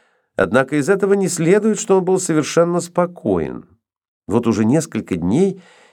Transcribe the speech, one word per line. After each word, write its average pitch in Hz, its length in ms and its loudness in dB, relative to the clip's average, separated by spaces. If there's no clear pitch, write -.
Однако 127 420 0
из 143 120 -2
этого 196 240 2
не 196 140 0
следует, 202 520 0
что 196 180 0
он 180 80 0
был 185 140 0
совершенно 170 600 0
спокоен. 107 840 -4
Вот 113 200 0
уже 107 180 2
несколько 117 500 -2
дней 139 460 0